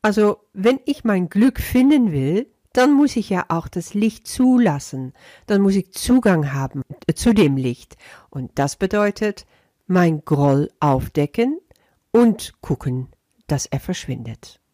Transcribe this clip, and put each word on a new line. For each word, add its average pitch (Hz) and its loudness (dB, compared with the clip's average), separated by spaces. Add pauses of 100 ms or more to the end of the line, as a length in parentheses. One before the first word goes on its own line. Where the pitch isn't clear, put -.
Also, 208 2 (160)
wenn 233 0
ich - -6
mein 190 0
Glück 226 2
finden 254 2
will, 147 -2 (240)
dann 262 4
muss 277 2
ich 214 -4
ja 185 -2
auch 165 -4
das - -10
Licht 214 -2
zulassen. 165 0 (340)
Dann 202 0
muss 196 2
ich 190 -2
Zugang 180 0
haben, 135 -6 (220)
äh, - -2
zu 233 0
dem 151 2
Licht. 127 -8 (320)
Und 131 -10
das 233 -2
bedeutet, 208 -4 (400)
mein 175 2
Groll 143 0 (100)
aufdecken 151 -2 (520)
und 226 2
gucken, 127 -6 (380)
dass 139 -4
er - -8
verschwindet. - -12 (120)